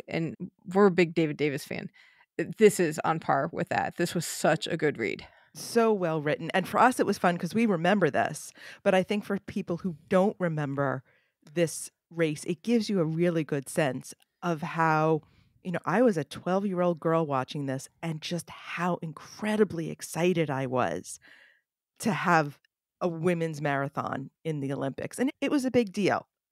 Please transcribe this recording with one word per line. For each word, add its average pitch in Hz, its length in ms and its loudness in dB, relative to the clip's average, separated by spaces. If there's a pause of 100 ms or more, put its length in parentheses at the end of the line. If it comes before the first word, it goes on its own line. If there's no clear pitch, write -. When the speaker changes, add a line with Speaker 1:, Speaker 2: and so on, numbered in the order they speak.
Speaker 1:
and 165 280 -4 (360)
we're 196 140 6
a 190 60 6
big 170 240 2
David 151 220 2
Davis 143 280 -2
fan, - 240 -8 (720)
this 208 200 8
is 160 240 0
on 160 160 0
par 143 320 0
with - 180 -4
that. - 260 0
This 170 180 0
was 165 100 -2
such - 440 0
a 165 100 -2
good 151 220 0
read. 90 260 -4 (300)
Speaker 2:
So 226 360 2
well 165 300 0
written. 156 320 -2
And 180 140 0
for - 120 0
us, 247 200 6
it 240 80 2
was 196 100 0
fun 180 180 2
'cause 175 200 -6
we 233 100 2
remember 180 460 2
this. - 420 -2 (300)
But 202 100 4
I 185 80 4
think 208 240 -2
for 202 140 -2
people - 380 -6
who 175 180 -6 (120)
don't 190 300 2
remember 139 640 -2 (540)
this 170 340 -2 (220)
race, 165 320 -2
it - 180 -6
gives 226 300 2
you 196 80 2
a 156 60 2
really 165 380 0
good 143 240 -4
sense 139 460 -2 (300)
of 170 180 -2
how, 160 640 2 (400)
you 180 80 -8
know, 170 120 -4
I 190 200 2
was 220 120 4
a 151 80 -2
twelve-year-old 180 760 -2
girl 165 260 2
watching 139 400 -4
this 135 240 -6 (140)
and 160 180 -6
just - 300 -8
how - 500 -4
incredibly 170 880 -2
excited 160 640 0
I 135 160 -2
was 104 520 -2 (840)
to 226 100 0
have 156 480 2 (420)
a 180 60 0
women's 165 560 -2
marathon 139 640 -4 (140)
in 156 160 -4
the 139 120 -4
Olympics. 139 460 -6
And 262 140 0 (100)
it 277 80 0
was 277 160 2
a 262 60 -2
big 226 200 2
deal. 156 360 0 (240)